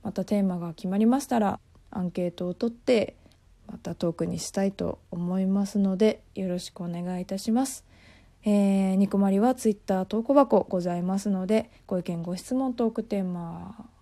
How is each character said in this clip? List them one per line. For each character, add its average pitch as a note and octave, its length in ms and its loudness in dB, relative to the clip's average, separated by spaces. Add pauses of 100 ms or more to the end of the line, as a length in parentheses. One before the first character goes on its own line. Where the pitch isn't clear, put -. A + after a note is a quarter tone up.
ま G#3 80 -6
た F#3 140 -4
テ G#3 160 0
ー - 20 2
マ F3+ 160 0
が E3+ 140 -8
決 - 160 -8
ま F#3+ 80 0
り A3 80 4
ま C4 160 4
し - 60 -12
た A#3+ 120 0
ら、 G3+ 220 0 (300)
ア - 100 -6
ン F3+ 100 -4
ケ F3+ 160 -2
ー E3+ 40 -2
ト F3+ 180 -6
を F3+ 40 -4
取 A#3 200 -4
っ - 20 -16
て、 - 400 0 (520)
ま - 100 -14
た E3+ 180 -10
ト E3+ 160 0
ー E3 40 -4
ク E3 100 -2
に F3 120 -4
し - 140 -8
た G3 140 0
い G3 80 -2
と - 260 -6 (120)
思 F3+ 280 -2
い F#3+ 60 0
ま G3 200 2
す G3+ 140 -2
の F#3+ 160 2
で、 G#3+ 280 2 (120)
よ F#3+ 140 -4
ろ F3+ 100 -2
し - 120 -14
く - 100 -14
お F3 80 -6
願 F3 300 -6
い - 20 -6
い F#3 40 -6
た F#3+ 120 -6
し A3 160 -2
ま B3+ 120 2
す。 - 200 -12 (600)
え G3 480 4
ー、 - 20 2
ニ G3 140 4
コ G3+ 80 0
マ G3 140 4
リ G3 80 4
は B3 140 4
Twitter G3+ 520 0
投 A3 180 -2
稿 C#4 100 2
箱 C#4 360 6
ご F#3 100 0
ざ F3 160 -2
い F3 60 -4
ま F#3+ 180 0
す G#3 100 -4
の F#3 160 0
で、 G#3+ 240 2 (180)
ご F#3 120 -2
意 E3+ 40 -6
見、 E3+ 200 -6
ご F3 120 -4
質 B3+ 200 -6
問、 C4 180 -2
ト A#3 160 0
ー A3 40 -6
ク A3+ 100 -6
テ G#3 160 -2
ー F#3+ 60 -2
マ F3 640 -10 (120)